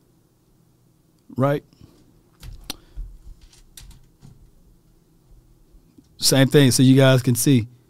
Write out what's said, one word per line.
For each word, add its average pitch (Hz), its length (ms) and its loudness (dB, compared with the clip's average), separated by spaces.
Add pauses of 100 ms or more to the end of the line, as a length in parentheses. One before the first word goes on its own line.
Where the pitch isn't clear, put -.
(1400)
Right? 143 260 -4 (4000)
Same 135 320 0
thing, 143 220 4
so 131 120 0
you 131 140 4
guys 131 240 2
can 123 140 -2
see. 120 340 -2 (220)